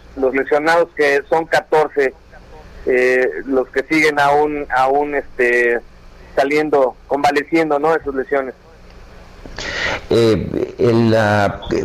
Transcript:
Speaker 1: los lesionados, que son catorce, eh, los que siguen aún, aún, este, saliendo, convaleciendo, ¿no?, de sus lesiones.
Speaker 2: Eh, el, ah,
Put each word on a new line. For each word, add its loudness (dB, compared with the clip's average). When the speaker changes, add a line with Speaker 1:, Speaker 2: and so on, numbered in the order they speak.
Speaker 1:
los 0
lesionados, 0
que 2
son 0
catorce, 0
eh, 2
los 0
que -2
siguen 0
aún, 2
aún, 0
este, 0
saliendo, 2
convaleciendo, 0
¿no?, 2
de -2
sus -6
lesiones. -4
Speaker 2:
Eh, 0
el, 2
ah, 0